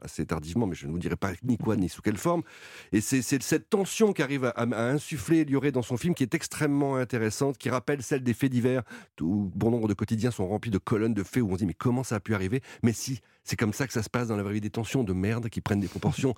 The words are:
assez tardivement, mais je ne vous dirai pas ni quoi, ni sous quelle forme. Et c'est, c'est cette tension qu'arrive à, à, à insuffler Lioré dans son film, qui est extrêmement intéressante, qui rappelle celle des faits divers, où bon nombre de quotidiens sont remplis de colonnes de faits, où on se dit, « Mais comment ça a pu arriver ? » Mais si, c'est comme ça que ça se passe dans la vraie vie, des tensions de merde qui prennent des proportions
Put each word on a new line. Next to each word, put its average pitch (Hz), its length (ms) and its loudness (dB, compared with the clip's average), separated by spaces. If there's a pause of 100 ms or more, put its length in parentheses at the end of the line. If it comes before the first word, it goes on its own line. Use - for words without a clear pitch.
assez - 240 -6
tardivement, 85 400 -2
mais 85 80 -2
je 71 120 -12
ne 76 60 -6
vous 85 60 -4
dirai 87 180 -2
pas 95 160 -4 (100)
ni 123 160 2
quoi, 107 180 2
ni 90 140 2
sous - 120 -16
quelle 107 160 0
forme. 170 240 0 (500)
Et 101 80 4
c'est, 131 220 0
c'est 135 200 0
cette - 280 0
tension 202 420 4
qu'arrive 139 340 0
à, 120 40 2
à, 117 140 0
à 117 260 2
insuffler 151 560 2
Lioré 139 260 2
dans 127 100 0
son 123 160 -2
film, 175 160 2
qui - 80 0
est 127 120 -2
extrêmement 143 640 0
intéressante, 123 600 0
qui - 120 -4
rappelle 131 320 0
celle 135 200 -2
des 120 120 2
faits 135 180 2
divers, 127 300 2 (380)
où 95 340 0
bon 104 160 4
nombre 113 180 2
de 101 60 2
quotidiens 110 360 0
sont 95 160 -2
remplis 107 240 -2
de 95 80 2
colonnes 113 360 2
de 101 80 0
faits, - 200 0
où 104 80 2
on 95 40 0
se 92 40 -2
dit, « 107 80 0
Mais - 80 0
comment 127 280 0
ça 117 140 -2
a 101 40 0
pu 110 140 -2
arriver ? » 98 260 0 (220)
Mais 117 100 6
si, 123 280 -4 (240)
c'est - 120 -4
comme 107 160 2
ça 139 140 -2
que - 80 -6
ça 113 80 0
se - 80 -6
passe 123 180 0
dans 110 80 0
la 104 60 0
vraie 101 100 -2
vie, 107 80 -2
des 104 80 -4
tensions 110 360 0
de 92 100 0
merde 113 340 0
qui - 140 -6
prennent 101 180 0
des 90 80 -2
proportions - 500 0